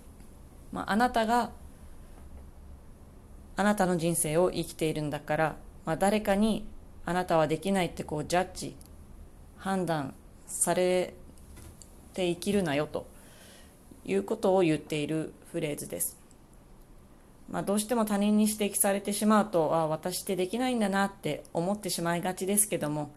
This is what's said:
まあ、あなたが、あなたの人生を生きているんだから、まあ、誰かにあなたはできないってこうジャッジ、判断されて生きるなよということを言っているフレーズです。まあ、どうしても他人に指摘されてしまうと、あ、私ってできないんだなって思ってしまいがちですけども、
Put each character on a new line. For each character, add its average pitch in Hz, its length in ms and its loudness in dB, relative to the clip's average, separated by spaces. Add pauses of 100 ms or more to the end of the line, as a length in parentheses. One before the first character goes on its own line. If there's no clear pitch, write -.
(720)
ま 185 120 -6
あ、 - 100 -4
あ 196 40 2
な 247 120 4
た 233 160 2
が、 233 260 2 (2000)
あ 190 60 0
な 208 120 4
た 196 120 4
の 180 100 2
人 165 200 2
生 156 200 0
を 180 140 6
生 170 180 -4
き - 60 -14
て 160 160 0
い - 20 -2
る 156 80 -2
ん 151 80 -2
だ 147 100 -4
か 151 200 -2
ら、 156 180 2 (300)
ま 160 80 0
あ、 - 20 0
誰 202 240 4
か 208 140 2
に 208 320 2 (400)
あ 170 80 -2
な 180 100 0
た 170 140 4
は 156 100 6
で 156 80 2
き 196 160 -2
な 190 100 4
い 170 40 2
っ - 80 -6
て - 100 -6
こ 156 140 -4
う 151 80 -4
ジ 165 100 2
ャ 180 60 6
ッ 180 100 -2
ジ、 139 240 -10 (800)
判 190 300 -2
断 151 260 -2 (340)
さ - 280 0
れ 180 400 2 (1000)
て 185 160 0
生 175 100 0
き 202 140 0
る 202 100 4
な 151 120 0
よ 151 120 0
と - 200 -8 (960)
い - 80 -4
う 196 100 2
こ 214 140 -4
と 190 180 4
を 196 60 6
言 156 160 6
っ - 20 -6
て 156 180 -4
い 147 100 0
る 156 260 -2 (180)
フ 170 100 -4
レ 151 120 -2
ー 147 60 -6
ズ - 100 -10
で 170 120 -8
す。 - 180 -4 (1300)
ま 175 120 -4
あ、 - 20 -4
ど 196 120 0
う 208 60 2
し 208 60 -6
て 247 80 -2
も 226 100 4
他 208 140 0
人 208 180 4
に 214 100 6
指 208 260 0
摘 - 40 -6
さ 196 160 2
れ 196 80 0
て 202 140 -4
し 214 100 -2
ま 214 180 6
う 214 80 -2
と、 160 240 4
あ、 165 120 4
私 156 360 -4
っ - 40 -10
て 190 100 0
で 185 100 0
き 226 120 -4
な 254 100 0
い 254 60 0
ん 233 40 0
だ 202 120 2
な 196 160 4
っ 196 80 -6
て - 280 -4 (120)
思 170 180 0
っ 208 60 -2
て 202 100 -8
し 175 140 -2
ま 170 120 2
い 175 60 0
が 180 140 -2
ち 190 100 -6
で 202 140 2
す - 100 2
け 175 80 0
ど 151 140 -2
も、 147 260 -4